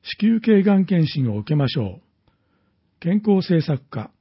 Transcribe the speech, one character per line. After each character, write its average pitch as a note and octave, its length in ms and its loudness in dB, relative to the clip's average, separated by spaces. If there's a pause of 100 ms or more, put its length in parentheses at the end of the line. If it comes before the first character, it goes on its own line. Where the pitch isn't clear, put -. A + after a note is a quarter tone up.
子 - 220 -6
宮 A3+ 160 2
頸 G#3+ 240 4
が G3 140 4
ん F#3+ 60 2
検 E3+ 260 0
診 B2+ 220 -2
を G#2 60 -4
受 G#2 100 -8
け D#3 80 0
ま C#3 120 0
し - 100 -6
ょ G2 220 -6
う。 - 20 -20 (960)
健 F3+ 180 -2
康 G#3 180 2
政 F3 280 0
策 D3 240 -4
課。 - 220 -10 (100)